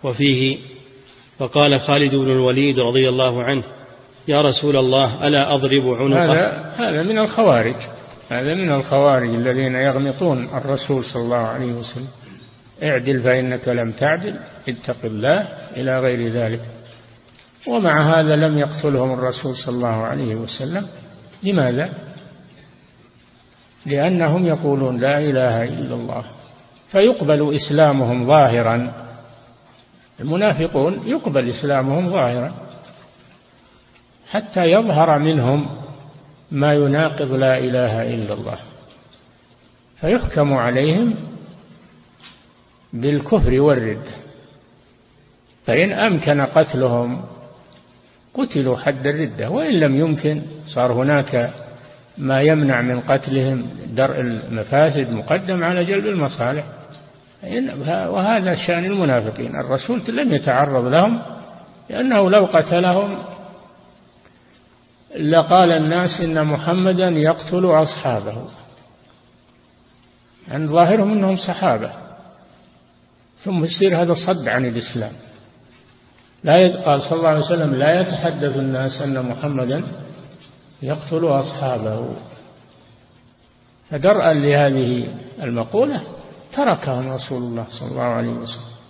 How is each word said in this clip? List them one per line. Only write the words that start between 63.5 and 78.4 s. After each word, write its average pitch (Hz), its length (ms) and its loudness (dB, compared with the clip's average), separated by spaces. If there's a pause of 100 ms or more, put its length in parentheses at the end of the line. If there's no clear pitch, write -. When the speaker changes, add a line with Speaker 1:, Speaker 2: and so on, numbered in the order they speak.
Speaker 2:
لقال 165 540 4
الناس: 165 480 0
"إن 160 260 0
محمدا 180 640 0
يقتل 165 560 0
أصحابه"، 127 840 0 (2000)
عن 151 200 -6
ظاهرهم 190 440 4
أنهم 190 240 2
صحابة، 160 540 -2 (1500)
ثم 180 200 0
يصير 175 380 2
هذا 170 120 2
صد 165 340 -2
عن 123 180 0
الإسلام. 113 460 -6 (1300)
لا 151 140 6
يت-، 180 180 6
قال 143 240 0
صلى 165 180 -4
الله 165 100 2
عليه 151 160 2
وسلم: 156 300 0
"لا 151 260 2
يتحدث 151 560 -2